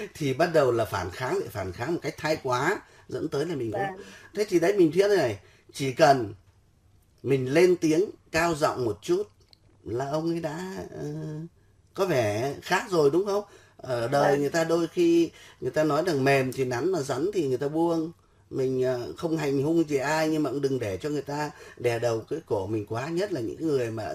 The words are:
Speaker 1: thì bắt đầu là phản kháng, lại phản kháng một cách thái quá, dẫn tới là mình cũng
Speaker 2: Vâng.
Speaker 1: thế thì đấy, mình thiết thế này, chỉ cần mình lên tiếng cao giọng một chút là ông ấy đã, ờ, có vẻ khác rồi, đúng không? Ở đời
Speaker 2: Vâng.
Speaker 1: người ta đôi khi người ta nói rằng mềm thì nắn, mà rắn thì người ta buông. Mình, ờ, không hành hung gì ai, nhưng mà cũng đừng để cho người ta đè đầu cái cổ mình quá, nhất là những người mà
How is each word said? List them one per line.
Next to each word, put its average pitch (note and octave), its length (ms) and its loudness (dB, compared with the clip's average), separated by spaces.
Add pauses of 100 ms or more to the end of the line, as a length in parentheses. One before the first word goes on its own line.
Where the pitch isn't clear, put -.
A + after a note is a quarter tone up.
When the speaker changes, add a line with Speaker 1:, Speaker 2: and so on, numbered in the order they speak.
(140)
Speaker 1:
thì C3+ 200 -2
bắt E3 200 0
đầu C#3 180 6
là A2+ 120 2
phản F#2 260 -4
kháng, C#3 280 -4
lại - 100 -4
phản F#2+ 240 -6
kháng A#2+ 220 -6
một C3 80 -4
cách D#3 160 -6
thái D#3 240 -2
quá, C3 380 0 (280)
dẫn - 200 -6
tới C#3+ 180 -2
là F3 80 -4
mình A#2 180 -4
cũng G2 80 -2
Speaker 2:
Vâng. F#3 220 -6 (320)
Speaker 1:
thế G#3+ 140 0
thì F3 120 4
đấy, E4+ 180 2
mình D#3+ 140 6
thiết G3 160 4
thế G#3 80 4
này, A2 220 2 (340)
chỉ C3+ 200 -4
cần C3 420 4 (880)
mình C3 320 0
lên F3+ 220 6
tiếng D#3+ 280 2 (280)
cao E3 220 2
giọng C#3 300 0
một G#2 180 -2
chút F3 200 0 (640)
là B2 260 -4
ông D#3+ 200 -2
ấy E3+ 100 -2
đã, F3 340 -8 (160)
ờ, D3 140 -10 (880)
có F#3+ 120 0
vẻ B2 560 0
khác F#3+ 280 -2
rồi, D3+ 200 4
đúng F3+ 160 0
không? G#3 180 -2 (320)
Ở A#2 320 -4
đời C#3+ 220 4
Speaker 2:
Vâng. C#3+ 100 4
Speaker 1:
người C#3 100 0
ta E3 140 2
đôi E3 220 2
khi E3+ 440 4 (300)
người B2+ 100 -4
ta D#3 140 0
nói D3+ 220 2
rằng C#3 180 2
mềm C3+ 280 4
thì B2+ 120 -2
nắn, B2+ 280 -2
mà E3 80 0
rắn C3+ 340 -2
thì D#3+ 140 0
người B2 100 0
ta C#3+ 100 -2
buông. E3 440 0 (380)
Mình, C3 320 0
ờ, B2 340 -2
không E3 200 -2
hành C#3+ 260 0
hung D#3+ 260 2
gì D3 80 0
ai, D#3 320 0
nhưng D#3 140 0
mà C3+ 80 0
cũng C#3 100 -4
đừng C3+ 180 0
để G#2+ 180 -2
cho D3+ 120 -6
người D3 140 -4
ta D3 280 -6 (280)
đè A#2 200 0
đầu A2+ 220 0
cái - 260 -6
cổ G2 200 -2
mình G#2+ 200 -4
quá, B2 220 -6
nhất F3+ 240 -4
là C#3+ 80 -4
những A2 260 -6
người B2+ 240 0
mà G#2+ 240 -6